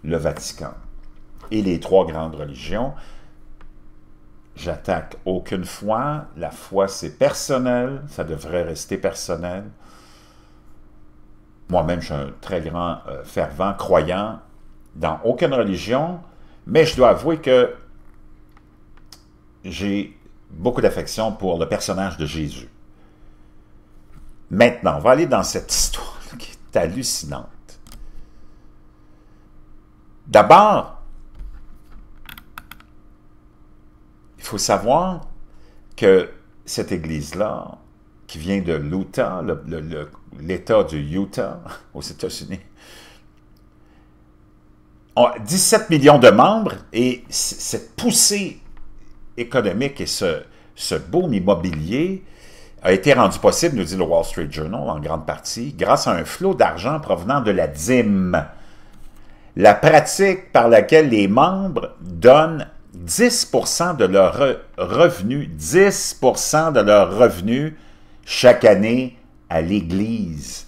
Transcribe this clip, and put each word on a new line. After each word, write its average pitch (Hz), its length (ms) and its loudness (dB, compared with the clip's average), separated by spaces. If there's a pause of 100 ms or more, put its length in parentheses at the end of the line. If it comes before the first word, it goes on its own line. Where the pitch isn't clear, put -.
le 80 100 -4
Vatican 76 560 -8 (760)
et 110 120 -2
les 87 200 -2
trois 92 260 2
grandes 80 280 -8
religions. 76 580 -8 (1600)
J'attaque 82 720 -8
aucune 92 400 -6
foi. 127 640 -6 (100)
La 80 140 -10
foi, 95 360 -4
c'est 82 300 -10
personnel. 131 920 -2
Ça - 160 -10
devrait 80 400 -6
rester 82 320 -8
personnel. 92 720 -6 (2000)
Moi-même, 87 320 -2
je 82 60 -10
suis 78 80 -8
un 69 160 -6 (100)
très 87 220 -8
grand, 82 380 -6 (100)
euh, 67 160 -14
fervent 87 480 -6
croyant 92 680 -2 (560)
dans 80 300 -4
aucune 139 280 0
religion, 127 680 -4 (460)
mais 147 180 4
je 117 100 -6
dois 123 140 6
avouer 156 300 0
que 127 340 2 (1900)
j'ai 98 520 -6 (360)
beaucoup 85 300 -4
d'affection 107 500 -2
pour 90 260 -4
le 82 100 -2
personnage 95 500 -6
de 78 100 -6
Jésus. 76 420 -8 (1800)
Maintenant, 95 460 2
on - 20 -4
va 110 120 4
aller 156 140 4
dans 120 160 0
cette - 320 -6
histoire - 460 -6 (180)
qui - 140 -18
est - 260 -6
hallucinante. 82 680 -6 (2750)
D'abord, 170 760 6 (3250)
il - 60 -20
faut 104 160 -8
savoir 139 600 0 (760)
que 95 320 6 (360)
cette - 260 -8
église-là, 80 880 -6 (480)
qui - 100 -18
vient 95 240 -4
de 85 120 -4
l'Utah, 87 680 -6
le, 78 240 -8
le, 80 140 -10
le, 76 320 -12 (280)
l'État 90 440 0
du 82 160 -4
Utah 95 600 -6 (160)
<laughs> - 180 -20
aux - 80 -14
États-Unis, - 560 -12 (2500)
ont 120 140 4 (140)
dix-sept 185 480 0
millions 147 300 8
de 123 100 12
membres 165 460 4 (180)
et 123 340 -2
c-, - 320 -6
cette - 380 -10
poussée - 640 0 (760)
économique 120 640 -2
et 85 60 -6
ce, 85 380 -4 (300)
ce - 220 -6
boom 139 380 -2
immobilier 92 880 -2 (580)
a 92 120 4
été 113 200 4
rendu 113 240 4
possible, 156 380 2
nous 98 80 -2
dit 82 140 -6
le 90 80 0
Wall 82 180 2
Street 82 260 -6
Journal, 78 400 -8
en 76 120 -6
grande 78 240 -6
partie, 117 480 -8
grâce - 340 0
à 220 60 0
un 85 100 -2
flot 190 300 -4
d'argent 113 480 -2
provenant 101 400 -2
de 104 100 0
la 90 160 0
dîme. 92 800 0 (1120)
La 107 180 10
pratique 156 800 2
par 117 160 6
laquelle 135 400 8
les 104 180 4
membres 170 720 0
donnent 135 680 4 (240)
dix 190 500 0
pour - 240 -2
cent 175 260 -2
de 117 120 2
leurs 95 340 4
re-, 135 200 2 (180)
revenus, 120 720 0
dix 117 640 0
pour 123 240 0
cent 160 340 0
de 131 80 4
leurs 101 380 6
revenus 117 560 2 (500)
chaque - 400 6
année 113 560 4 (300)
à 82 120 -2
l'Église. 92 1080 -4